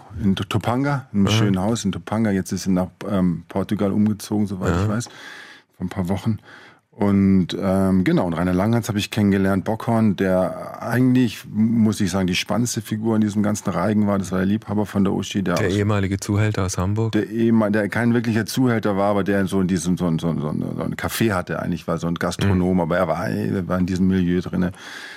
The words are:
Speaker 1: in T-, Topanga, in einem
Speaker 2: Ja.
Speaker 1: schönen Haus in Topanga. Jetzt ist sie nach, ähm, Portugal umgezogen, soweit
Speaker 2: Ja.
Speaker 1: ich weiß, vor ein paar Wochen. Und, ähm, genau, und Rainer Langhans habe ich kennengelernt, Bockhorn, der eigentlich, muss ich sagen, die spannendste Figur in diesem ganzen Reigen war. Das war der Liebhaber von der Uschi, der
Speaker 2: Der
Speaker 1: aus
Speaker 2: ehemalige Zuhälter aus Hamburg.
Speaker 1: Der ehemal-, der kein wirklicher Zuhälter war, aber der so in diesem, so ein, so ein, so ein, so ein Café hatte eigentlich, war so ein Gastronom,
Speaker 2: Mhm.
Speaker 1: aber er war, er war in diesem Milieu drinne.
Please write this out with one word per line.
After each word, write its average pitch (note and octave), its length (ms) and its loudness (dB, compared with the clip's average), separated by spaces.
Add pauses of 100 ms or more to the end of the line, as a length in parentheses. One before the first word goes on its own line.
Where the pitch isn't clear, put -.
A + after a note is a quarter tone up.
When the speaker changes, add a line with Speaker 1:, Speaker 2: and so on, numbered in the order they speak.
(220)
Speaker 1:
in G2 140 2
T-, G2+ 80 -4
Topanga, B2+ 680 -2
in G#2 60 -2
einem G2 80 4
Speaker 2:
Ja. G2+ 60 4
Speaker 1:
schönen G#2 260 2
Haus G#2 260 -2
in G2 60 0
Topanga. G#2 400 -2
Jetzt F#2+ 220 0
ist F#2 100 -4
sie G2 80 -2
nach, F#2 160 2 (240)
ähm, F2+ 380 0
Portugal G2 420 -2
umgezogen, G#2 560 0
soweit F#2 300 -2
Speaker 2:
Ja. F2+ 80 2
Speaker 1:
ich G#2 40 0
weiß, G#2+ 180 -2
vor - 800 -16
ein - 20 -4
paar F2+ 200 -4
Wochen. G2+ 300 -2 (560)
Und, G2 640 4
ähm, F#2+ 460 2
genau, D#3 220 2
und E2+ 80 -2
Rainer F2+ 180 0
Langhans G#2+ 360 2
habe G2+ 100 0
ich G2+ 120 -4
kennengelernt, G2 540 2
Bockhorn, A2 500 0
der F#2 680 -2
eigentlich, B2+ 680 2
muss A2 520 2
ich F#2+ 80 0
sagen, F#2 160 0
die F2+ 80 0
spannendste A2+ 480 -2
Figur A2 340 -2
in A2 60 4
diesem G#2+ 200 0
ganzen G2+ 280 -2
Reigen G#2 360 0
war. G2+ 120 0
Das F#2 120 -4
war F#2+ 100 -2
der F#2+ 60 2
Liebhaber G#2 380 -2
von G2 180 -2
der F#2+ 120 2
Uschi, F#2+ 280 -4
der F2+ 120 0
Speaker 2:
Der F#2+ 140 0
Speaker 1:
aus F2+ 60 0
Speaker 2:
ehemalige G2 460 0
Zuhälter G#2 460 0
aus F#2 100 -4
Hamburg. G#2 360 -2
Speaker 1:
Der G#2 180 0
ehemal-, A2+ 420 2
der G#2 160 2
kein A#2 240 0
wirklicher A2+ 320 2
Zuhälter A2 540 0
war, G2 100 4
aber G2+ 160 2
der G2 220 2
so F#2+ 160 0
in F#2 60 2
diesem, F2 280 0
so E2+ 100 -2
ein, E2 120 0
so E2 100 -2
ein, D#2 100 -2
so C#2+ 100 -4
ein, E2 120 -4
so - 220 -6
ein E2 120 -6
Café - 380 -2
hatte F2 300 -4
eigentlich, F2 260 -6
war F2 80 -2
so E2 120 -4
ein E2+ 80 -2
Gastronom, F#2 580 0
Speaker 2:
Mhm. F2+ 60 2
Speaker 1:
aber E2+ 180 0
er F#2 100 0
war, D#2 180 -2
er G2+ 400 -2
war F#2 120 -2
in F#2 80 0
diesem F#2 220 0
Milieu F2+ 340 2
drinne. F2 300 -2 (440)